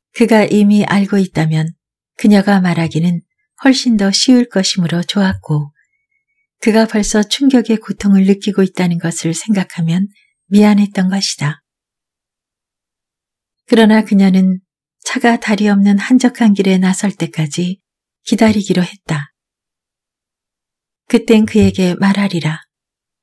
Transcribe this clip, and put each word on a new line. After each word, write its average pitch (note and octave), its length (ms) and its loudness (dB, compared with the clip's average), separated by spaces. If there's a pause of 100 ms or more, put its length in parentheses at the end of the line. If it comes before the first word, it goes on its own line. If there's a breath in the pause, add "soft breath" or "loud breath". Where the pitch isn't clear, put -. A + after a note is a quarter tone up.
(120)
그가 G#3+ 320 2
이미 G#3 400 2
알고 G3+ 320 -2
있다면 D#3+ 520 -2 (500)
그녀가 G3+ 420 2
말하기는 E3+ 640 -2 (420)
훨씬 B3+ 320 2
더 G3 160 0
쉬울 B3 360 2
것이므로 F3 540 -2
좋았고 F3 720 -4 (880)
그가 A3 260 2
벌써 G#3 360 -2
충격의 A#3 560 0
고통을 G3 460 0
느끼고 G3 380 0
있다는 F3+ 360 -2
것을 E3 340 -6
생각하면 F#3 760 -4 (400)
미안했던 G3+ 600 2
것이다. F#3 540 -6 (2000)
그러나 A3 380 4
그녀는 F#3+ 560 2 (440)
차가 A#3 360 -2
다리 G#3 280 -2
없는 G3+ 300 2
한적한 A#3+ 560 2
길에 F#3+ 240 0
나설 F#3 340 -2
때까지 E3+ 680 -6 (440)
기다리기로 G3+ 580 0
했다. D3+ 500 -8 (1700)
그땐 A3 400 2
그에게 F#3+ 480 0
말하리라. F#3+ 680 -2 (640)